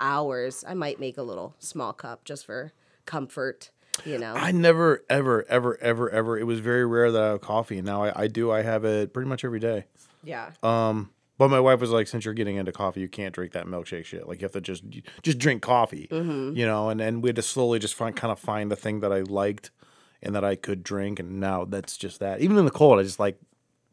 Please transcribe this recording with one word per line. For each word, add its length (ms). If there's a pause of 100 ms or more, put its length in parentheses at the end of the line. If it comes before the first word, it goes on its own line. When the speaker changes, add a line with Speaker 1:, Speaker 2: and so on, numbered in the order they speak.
Speaker 1:
hours, 640
I 60
might 260
make 180
a 60
little 360
small 340
cup 320
just 200
for 280 (320)
comfort, 640 (340)
you 140
know. 160
Speaker 2:
I 180
never, 580
ever, 380
ever, 340
ever, 280
ever, 280
it 60
was 160
very 260
rare 240
that 140
I 60
have 120
coffee. 360
And 100
now 160
I, 200
I 40
do, 240
I 120
have 200
it 300
pretty 160
much 160
every 160
day. 240 (400)
Speaker 1:
Yeah. 260 (100)
Speaker 2:
Um, 500 (260)
but 120
my 120
wife 180
was 120
like, 160
"Since 180
you're 80
getting 240
into 160
coffee, 260
you 80
can't 260
drink 200
that 120
milkshake 380
shit. 240
Like, 140
you 40
have 60
to 100
just, 220 (400)
just 140
drink 240
coffee," 500
Speaker 1:
Mm-hmm. 460
Speaker 2:
you 80
know? 240
And, 100
and 240
we 60
had 80
to 40
slowly 380
just 160
find, 180
kinda 220
find 340
the 60
thing 240
that 140
I 80
liked 500 (500)
and 140
that 80
I 120
could 280
drink. 380
And 180
now 240
that's 320
just 240
that. 220
Even 160
in 80
the 60
cold, 280
I 40
just 160
like 200 (540)